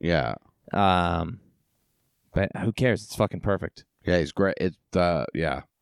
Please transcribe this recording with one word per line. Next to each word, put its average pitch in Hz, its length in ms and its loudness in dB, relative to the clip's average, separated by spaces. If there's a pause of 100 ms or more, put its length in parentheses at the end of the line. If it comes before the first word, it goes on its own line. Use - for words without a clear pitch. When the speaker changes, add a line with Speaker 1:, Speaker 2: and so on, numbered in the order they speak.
Speaker 1:
Yeah. 71 360 0 (360)
Speaker 2:
Um, 87 680 2 (920)
but 95 260 0
who 107 140 -2
cares? 113 320 0
It's - 120 -16
fucking 101 240 -2
perfect. - 440 -4 (200)
Speaker 1:
Yeah, 87 140 4
he's 76 140 0
great. 98 280 2
It, 90 140 -2 (220)
uh, 87 360 2
yeah. 76 280 -2 (220)